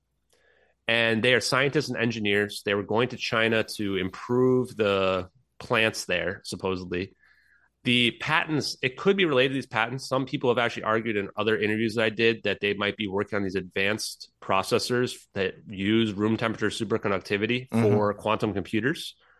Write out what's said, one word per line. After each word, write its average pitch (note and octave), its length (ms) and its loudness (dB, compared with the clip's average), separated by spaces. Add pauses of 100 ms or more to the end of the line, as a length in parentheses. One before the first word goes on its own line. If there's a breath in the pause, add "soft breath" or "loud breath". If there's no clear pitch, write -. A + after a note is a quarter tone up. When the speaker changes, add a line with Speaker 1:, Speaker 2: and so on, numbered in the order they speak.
(880)
Speaker 1:
and A2+ 360 2
they B2 120 6
are A2+ 60 4
scientists C#3 500 0
and A#2+ 80 -4
engineers. G#2 680 0
They G#2 80 0
were G2+ 100 0
going G#2+ 260 0
to A2+ 100 -10
China A2+ 440 2 (140)
to G2 200 -2
improve B2 800 0
the F#2+ 540 2 (300)
plants A2 480 0
there, F2+ 380 -2
supposedly. F#2 680 -6 (720 soft breath)
The A#2+ 280 4
patents, D#3 680 -2
it B2+ 160 -2
could G3 220 2
be F#3 80 2
related C3+ 240 4
to C3+ 60 -6
these B2 100 -4
patents. A#2+ 420 -2
Some C3+ 160 0
people B2+ 240 -2
have A2+ 80 2
actually A#2 280 0
argued A2 340 0
in G2 180 -4
other G#2+ 220 0
interviews G#2+ 380 0
that A2+ 80 2
I A2+ 40 2
did A2 360 2
that G2 180 0
they G2+ 100 2
might G2+ 240 -2
be G#2+ 100 -4
working G2+ 300 -2
on G2+ 60 0
these F#2+ 120 -4
advanced G2 760 -2 (120)
processors A#2+ 720 0 (200)
that F#2+ 220 -2 (120)
use G#2 460 0
room G#2+ 240 0
temperature A2 320 -2
superconductivity G#2+ 1000 -2
Speaker 2:
Mm-hmm. A2+ 140 2
Speaker 1:
for G#2 320 2
quantum G#2+ 400 -2
computers. G#2+ 600 -4 (260 soft breath)